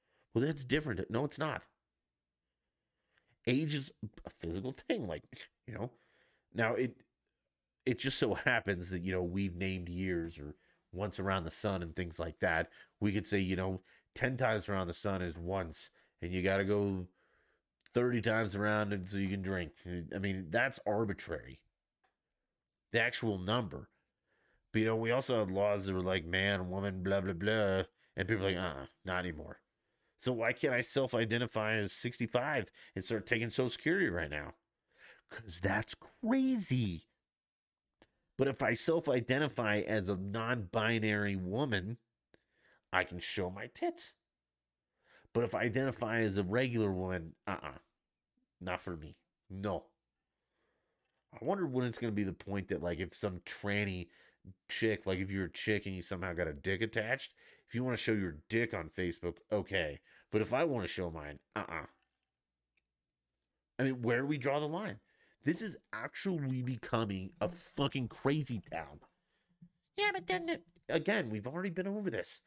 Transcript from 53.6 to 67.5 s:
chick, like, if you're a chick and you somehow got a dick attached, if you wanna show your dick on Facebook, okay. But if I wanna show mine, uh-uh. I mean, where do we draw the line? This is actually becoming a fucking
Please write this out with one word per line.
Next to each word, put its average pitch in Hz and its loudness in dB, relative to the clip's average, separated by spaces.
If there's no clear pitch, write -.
chick, 110 0
like, 95 0
if 95 -4
you're 98 0
a 78 -10
chick - 0
and 95 -6
you 90 -6
somehow 90 -4
got 82 0
a 76 -4
dick 92 -2
attached, 113 -2
if - -12
you 120 -2
wanna 123 0
show - 0
your 92 0
dick 113 0
on 85 -6
Facebook, 87 -4
okay. 90 -2
But 107 2
if - 0
I 165 4
wanna 120 0
show 87 -4
mine, 73 -10
uh-uh. 82 -6
I 127 0
mean, 131 0
where 120 4
do 139 0
we 151 0
draw 139 2
the 151 0
line? 165 -4
This 165 2
is 220 -6
actually 131 -2
becoming 110 -2
a - 2
fucking 135 -2